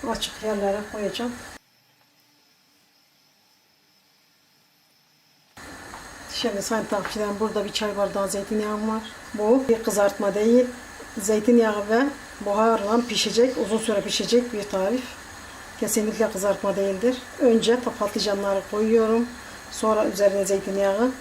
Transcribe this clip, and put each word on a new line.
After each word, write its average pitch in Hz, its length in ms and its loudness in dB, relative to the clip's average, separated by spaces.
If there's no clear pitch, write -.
açık 220 340 -6
yerlere 202 360 0
koyacağım. 220 400 -4
Şimdi 202 300 -2
sayın 220 240 -2
takipçilerim, 208 540 -4
burada 214 260 0
bir - 80 -8
çay 202 240 -2
bardağı 196 300 0
zeytinyağım 214 600 -2
var. 220 120 -2
Bu 226 360 4
bir 226 140 2
kızartma 202 520 2
değil. 233 300 6
Zeytinyağı 214 680 4
ve 240 180 4
buharla 220 640 2
pişecek, 226 500 2
uzun 220 200 0
süre 214 240 0
pişecek 226 520 0
bir 208 100 -4
tarif. 202 400 0
Kesinlikle 214 520 0
kızartma 196 440 -2
değildir. 196 420 0
Önce 233 400 4
patlıcanları 202 600 0
koyuyorum. 220 560 4
Sonra 220 340 2
üzerine 196 400 2
zeytinyağı. 196 760 2